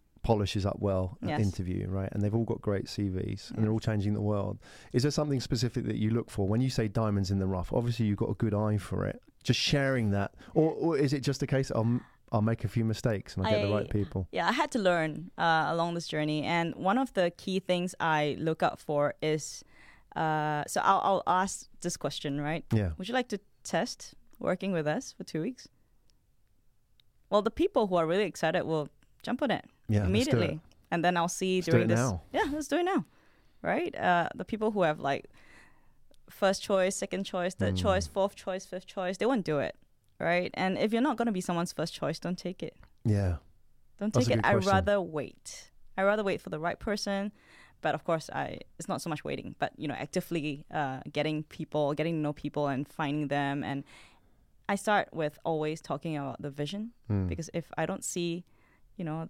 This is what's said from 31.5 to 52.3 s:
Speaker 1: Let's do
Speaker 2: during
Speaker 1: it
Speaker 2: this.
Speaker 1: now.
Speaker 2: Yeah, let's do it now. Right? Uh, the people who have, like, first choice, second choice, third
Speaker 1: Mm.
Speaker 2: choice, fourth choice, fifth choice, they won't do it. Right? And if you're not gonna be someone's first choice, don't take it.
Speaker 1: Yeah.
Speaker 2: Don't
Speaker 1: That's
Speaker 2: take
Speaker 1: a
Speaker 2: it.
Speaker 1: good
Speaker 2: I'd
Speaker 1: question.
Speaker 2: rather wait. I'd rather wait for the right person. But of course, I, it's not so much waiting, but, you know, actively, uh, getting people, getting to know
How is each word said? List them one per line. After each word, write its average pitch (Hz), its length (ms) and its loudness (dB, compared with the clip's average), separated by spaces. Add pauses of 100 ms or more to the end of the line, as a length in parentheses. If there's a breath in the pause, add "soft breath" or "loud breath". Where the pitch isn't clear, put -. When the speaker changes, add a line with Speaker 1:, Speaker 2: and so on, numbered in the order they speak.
Speaker 1:
Let's 180 80 -2
do 165 60 0
Speaker 2:
during 117 140 6
Speaker 1:
it - 20 2
Speaker 2:
this. 113 120 4
Speaker 1:
now. 117 220 0 (100)
Speaker 2:
Yeah, 415 200 2
let's 302 160 -4
do 285 100 0
it 349 60 2
now. 349 200 0 (580 soft breath)
Right? 214 320 -2
Uh, 175 400 2
the 185 100 -8
people 214 280 -2
who 202 100 2
have, 160 160 2
like, - 320 -2 (960 loud breath)
first - 340 0
choice, 190 340 2
second 196 280 -4
choice, 180 300 -4
third 185 200 0
Speaker 1:
Mm. 185 80 0
Speaker 2:
choice, 196 240 2
fourth 196 280 0
choice, 190 320 -8
fifth 185 200 -10
choice, 185 320 -4
they 208 80 2
won't 240 180 4
do 151 140 2
it. - 180 -2 (420)
Right? 175 360 2
And 185 240 0
if 208 140 2
you're 233 100 4
not 254 140 2
gonna 233 160 0
be 185 80 -2
someone's 175 320 -2
first - 220 -4
choice, 156 240 -4
don't 175 200 -4
take - 240 -8
it. - 140 -8 (280)
Speaker 1:
Yeah. 101 320 2 (600)
Speaker 2:
Don't 208 140 -2
Speaker 1:
That's 247 140 4
Speaker 2:
take - 100 2
Speaker 1:
a - 20 4
Speaker 2:
it. 208 40 2
Speaker 1:
good - 40 4
Speaker 2:
I'd 175 80 6
Speaker 1:
question. 196 180 2
Speaker 2:
rather 196 280 4
wait. - 720 -8 (260)
I'd 190 80 0
rather 208 200 4
wait 190 160 0
for - 100 -12
the 160 80 -4
right 165 200 -4
person. 202 540 -2 (500 loud breath)
But 160 120 2
of 151 100 -6
course, 160 260 -2
I, - 280 -6 (200)
it's - 100 -10
not 196 120 -4
so - 80 -8
much - 160 -4
waiting, - 340 -6
but, - 200 -2
you 120 100 -6
know, 139 60 -4
actively, 151 760 -4
uh, 135 300 -4 (100)
getting 151 340 -2
people, 151 500 -2
getting 156 220 0
to 156 40 -2
know 147 140 0